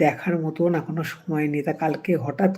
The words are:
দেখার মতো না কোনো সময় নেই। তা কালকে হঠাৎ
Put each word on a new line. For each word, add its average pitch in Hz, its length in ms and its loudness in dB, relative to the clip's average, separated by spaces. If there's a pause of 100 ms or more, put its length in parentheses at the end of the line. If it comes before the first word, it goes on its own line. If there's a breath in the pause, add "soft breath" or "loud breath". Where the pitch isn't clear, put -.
দেখার 147 300 2 (100)
মতো 156 160 -2 (140)
না 156 140 0
কোনো 160 140 -4 (100)
সময় 151 400 -2
নেই। 147 160 0
তা 156 40 2 (100)
কালকে 156 300 0 (120)
হঠাৎ 190 340 2